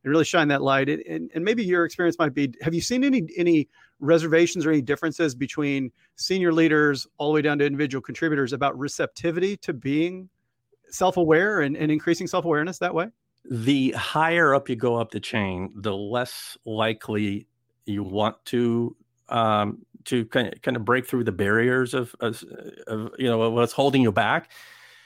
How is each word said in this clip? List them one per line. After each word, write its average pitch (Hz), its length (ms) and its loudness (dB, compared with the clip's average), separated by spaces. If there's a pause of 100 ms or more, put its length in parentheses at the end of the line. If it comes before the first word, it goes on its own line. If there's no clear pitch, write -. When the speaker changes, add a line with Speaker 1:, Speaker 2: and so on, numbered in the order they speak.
Speaker 1:
and 135 80 -2
really 156 140 4
shine 160 240 2
that 139 120 2
light, 135 280 2
and, 156 180 -2
and, 160 260 -8
and 165 100 -4
maybe 220 200 0
your 180 220 2
experience 170 340 0
might 143 160 0
be, 139 260 0
have 165 140 -2
you 165 60 0
seen 254 220 -2
any, 254 320 2
any 170 320 2 (320)
reservations 165 640 2
or 156 60 2
any 147 140 2
differences 147 500 -2
between 139 580 -4 (260)
senior 180 360 0
leaders 151 540 4 (100)
all 147 120 -2
the 156 40 2
way 151 80 4
down 147 160 0
to 143 80 2
individual 139 340 -2
contributors 139 540 -2
about 139 240 -2
receptivity 170 800 -4
to - 160 -8
being 165 560 -4 (600)
self-aware 180 720 2
and, 143 140 0
and 156 160 0
increasing 165 360 0
self-awareness 170 500 -2
that 180 160 -2
way? 170 140 -2 (420)
Speaker 2:
The 131 440 0
higher 160 600 2
up 139 160 0
you 127 60 -2
go 117 220 0
up 117 120 -2
the 107 100 -8
chain, 95 560 -4
the 101 200 -4
less 113 680 -8
likely 107 840 -4 (400)
you 101 160 -4
want 104 420 -2
to, 120 500 0 (340)
um, 107 500 0 (260)
to 120 200 -2
ki-, 117 280 -2 (100)
kind 123 140 -2
of 107 80 -6
break 127 200 2
through 120 200 -2
the 107 80 0
barriers 120 600 2
of, 123 280 -4
of, 113 200 -4 (460)
of, 110 320 -6
you 127 80 0
know, 113 220 2
what's 117 240 2
holding 139 280 4
you 113 120 6
back. 117 360 0 (560)